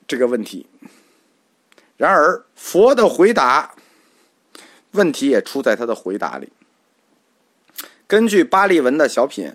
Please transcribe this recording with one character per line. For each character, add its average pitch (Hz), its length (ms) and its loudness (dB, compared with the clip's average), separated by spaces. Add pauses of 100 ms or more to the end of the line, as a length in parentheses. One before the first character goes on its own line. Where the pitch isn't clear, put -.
这 127 100 -6
个 123 80 0
问 120 180 -2
题， - 220 -16 (1300)
然 156 140 0
而 170 320 2 (120)
佛 233 400 2
的 226 120 2
回 190 260 2
答 139 420 0 (1160)
问 185 200 0
题 135 160 -4
也 127 140 2
出 - 200 -8
在 117 140 0
他 117 100 -6
的 117 80 -4
回 95 240 -8
答 82 200 -8
里。 69 120 -18 (1600)
根 220 180 2
据 196 180 2
巴 190 220 0
利 190 140 2
文 131 180 0
的 151 100 2
小 123 200 -2
品， 85 280 -10